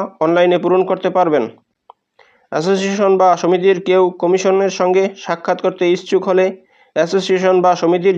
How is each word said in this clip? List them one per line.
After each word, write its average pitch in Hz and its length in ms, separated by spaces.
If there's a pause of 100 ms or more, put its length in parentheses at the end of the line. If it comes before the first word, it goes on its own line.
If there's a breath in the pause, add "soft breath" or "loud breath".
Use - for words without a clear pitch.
(200)
অনলাইনে 175 380
পূরণ 175 320
করতে 185 200
পারবেন। 165 360 (1040 soft breath)
অ্যাসোসিয়েশন 196 680
বা 185 160
সমিতির 180 420 (100)
কেউ 185 140 (200)
কমিশনের 190 560
সঙ্গে 185 260 (200)
সাক্ষাৎ 175 380
করতে 185 220 (100)
ইচ্ছুক 180 340
হলে 185 180 (500 soft breath)
অ্যাসোসিয়েশন 185 680
বা 180 60 (100)
সমিতির 180 380